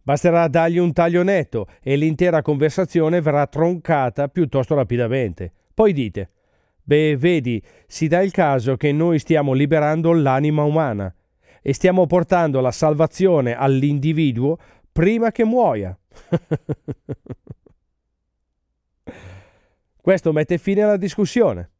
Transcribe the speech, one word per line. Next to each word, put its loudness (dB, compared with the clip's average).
Basterà 0
dargli 0
un 0
taglio 0
netto -2
e 0
l'intera 0
conversazione 0
verrà 0
troncata -2
piuttosto -2
rapidamente. -2
Poi 2
dite: -6
"Beh, 2
vedi, 0
si -4
dà 2
il 0
caso 0
che 0
noi 0
stiamo 0
liberando 2
l'anima 2
umana -2
e -2
stiamo 2
portando 0
la 0
salvazione 0
all'individuo 0
prima 0
che -2
muoia." -2
<laughs> -2
Questo 0
mette -2
fine -2
alla 2
discussione. -2